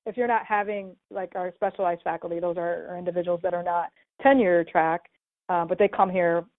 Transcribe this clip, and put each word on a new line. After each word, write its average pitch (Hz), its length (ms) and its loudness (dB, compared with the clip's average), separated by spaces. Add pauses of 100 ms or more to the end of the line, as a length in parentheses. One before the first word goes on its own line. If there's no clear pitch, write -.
if 220 120 -10
you're 247 100 -2
not 226 180 0
having, 202 520 -4 (120)
like, 190 260 -8
our 180 200 -6
specialized 190 480 -2
faculty, 170 380 -6
those 175 160 -2
are, 170 320 -4
are 175 80 -10
individuals 175 440 -4
that 180 120 -2
are 175 100 -2
not 175 260 -2 (320)
tenure 190 440 6
track, 165 440 0 (380)
uh, 175 160 0
but 175 160 -2
they 202 80 6
come 196 220 2
here. 170 340 2 (160)